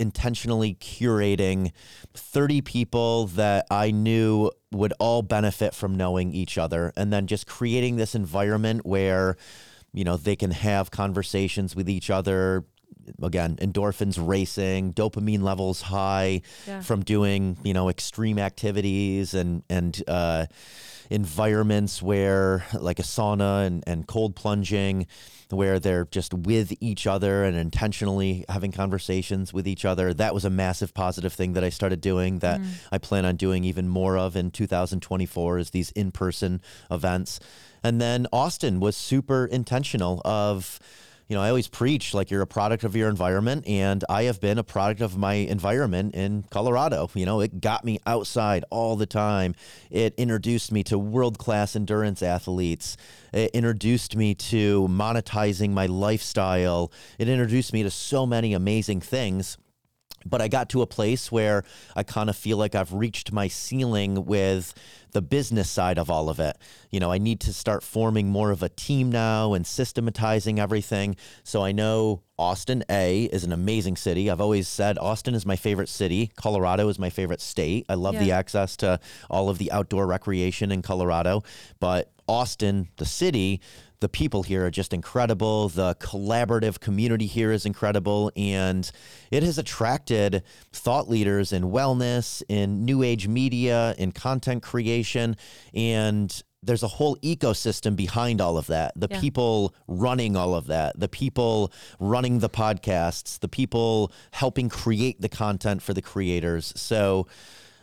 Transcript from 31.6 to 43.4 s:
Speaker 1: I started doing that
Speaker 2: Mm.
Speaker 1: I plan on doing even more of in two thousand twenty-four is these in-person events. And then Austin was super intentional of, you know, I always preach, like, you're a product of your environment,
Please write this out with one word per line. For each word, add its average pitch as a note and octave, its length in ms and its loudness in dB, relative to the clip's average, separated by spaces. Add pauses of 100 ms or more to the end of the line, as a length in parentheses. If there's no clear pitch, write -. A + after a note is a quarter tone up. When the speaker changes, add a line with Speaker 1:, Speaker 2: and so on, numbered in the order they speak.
Speaker 1:
I F2+ 60 0
started F#2 320 -2
doing F#2 380 0
that F2+ 200 0
Speaker 2:
Mm. F#3+ 60 -6 (260)
Speaker 1:
I G2 60 0
plan F#2+ 260 0
on F#2 120 0
doing F#2 280 0
even F#2 240 -2
more F#2 300 2
of F#2 180 0
in F2+ 140 -2
two G#2 160 -2
thousand F2+ 340 0
twenty-four F2+ 580 -2
is E2+ 120 -4
these F2+ 220 -2
in-person F#2 680 -2 (300)
events. F2+ 500 -2 (420)
And A#2 160 2
then A#2+ 320 0
Austin B2+ 500 0
was G#2 160 2
super C3 500 0
intentional A2+ 800 -2
of, G#2 540 0 (500)
you G#2+ 80 -2
know, G2 60 0
I G#2 80 2
always B2 180 0
preach, B2+ 460 0
like, G2 160 0
you're G2 120 2
a F#2+ 40 -2
product G#2+ 380 0
of G#2+ 120 -2
your A2 140 2
environment, G2+ 580 0